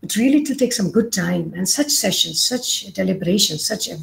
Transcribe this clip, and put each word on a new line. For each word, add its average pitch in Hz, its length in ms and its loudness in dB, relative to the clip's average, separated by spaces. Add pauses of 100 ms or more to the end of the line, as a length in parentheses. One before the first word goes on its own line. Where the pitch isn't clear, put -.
but - 140 -6
really 269 280 4
to 269 100 -2
take 240 200 2
some 185 180 0
good 208 200 2
time, 170 440 -2
and 185 120 -2
such 294 220 0
sessions, 165 540 0
such 240 500 -4
deliberations, 185 720 0
such - 240 -4
F 160 140 -10